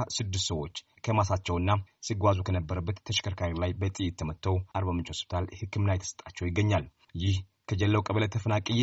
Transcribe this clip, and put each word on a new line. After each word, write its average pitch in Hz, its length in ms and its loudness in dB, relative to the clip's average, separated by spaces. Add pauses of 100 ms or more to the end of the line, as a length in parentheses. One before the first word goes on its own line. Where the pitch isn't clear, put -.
ስድስት 95 360 -4
ሰዎች 76 280 -4 (280)
ከማሳቸውና 95 680 2 (340)
ሲጓዙ 101 380 2
ከነበረበት 90 600 -2
ተሽከርካሪ 95 520 -4
ላይ 90 180 -2
በጥይት 95 440 -2
ተመተው 82 380 -2 (160)
አርባ 95 180 0
ምንጭ 87 180 0
ሆስፒታል - 380 -4 (100)
ሕክምና 101 360 0
የተሰጣቸው - 540 -4
ይገኛል። 90 400 2 (300)
ይህ 95 220 2 (280)
ከጀለው 104 380 2
ቀበሌ 107 240 0
ተፈናቅዬ 110 560 0